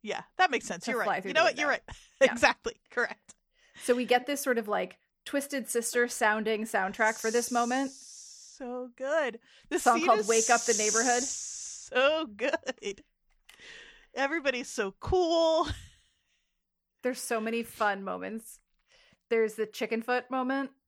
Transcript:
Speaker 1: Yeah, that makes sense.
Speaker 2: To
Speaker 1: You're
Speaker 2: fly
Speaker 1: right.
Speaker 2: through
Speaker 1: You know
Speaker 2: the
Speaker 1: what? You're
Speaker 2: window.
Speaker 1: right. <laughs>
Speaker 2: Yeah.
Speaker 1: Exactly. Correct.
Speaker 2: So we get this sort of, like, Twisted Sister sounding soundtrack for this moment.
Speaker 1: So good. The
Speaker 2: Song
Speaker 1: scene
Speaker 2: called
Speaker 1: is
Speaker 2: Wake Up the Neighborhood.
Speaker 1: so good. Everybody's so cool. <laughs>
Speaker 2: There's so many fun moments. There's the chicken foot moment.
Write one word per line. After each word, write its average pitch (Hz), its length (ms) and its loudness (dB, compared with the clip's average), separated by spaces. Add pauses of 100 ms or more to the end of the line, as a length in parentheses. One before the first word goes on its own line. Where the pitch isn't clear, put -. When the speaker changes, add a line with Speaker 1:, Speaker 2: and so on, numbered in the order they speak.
Speaker 1:
Yeah, 202 200 -8 (160)
that 370 120 6
makes - 160 -2
sense. 175 200 -8
Speaker 2:
To 233 60 -4
Speaker 1:
You're 226 120 0
Speaker 2:
fly 185 120 0
Speaker 1:
right. 180 80 -2
Speaker 2:
through - 60 -6
Speaker 1:
You - 40 -6
know 311 80 6
Speaker 2:
the 349 100 6
Speaker 1:
what? 247 60 -8
You're 294 100 0
Speaker 2:
window. 262 200 0
Speaker 1:
right. - 100 -18 (100)
<laughs> - 200 -2
Speaker 2:
Yeah. - 40 4
Speaker 1:
Exactly. 240 420 0 (160)
Correct. - 460 -4 (480)
Speaker 2:
So 247 120 4
we 247 100 0
get 247 220 2
this 285 140 -4
sort 247 160 0
of, 214 100 -4
like, 185 300 -4 (280)
Twisted 277 440 -4
Sister 240 400 0
sounding 220 560 0
soundtrack 214 540 0
for 226 120 -2
this 240 200 0
moment. 247 400 0
Speaker 1:
So - 1040 -14
good. 262 420 -2 (300)
The 320 100 0
Speaker 2:
Song 240 180 4
Speaker 1:
scene 320 80 0
Speaker 2:
called 226 140 6
Speaker 1:
is 202 80 -2
Speaker 2:
Wake 226 220 4
Up 233 160 6
the 240 80 4
Neighborhood. 226 500 2
Speaker 1:
so - 1120 -2
good. 247 680 -4 (1120)
Everybody's 277 560 -2
so 196 300 -4
cool. 330 680 4 (680)
<laughs> - 680 -20
Speaker 2:
There's 247 180 -2
so 226 180 -2
many 226 240 -2
fun 202 400 -2
moments. 190 560 -8 (680)
There's 220 260 2
the 220 100 -2
chicken 226 380 -4
foot 247 260 -2
moment. 262 420 -2 (160)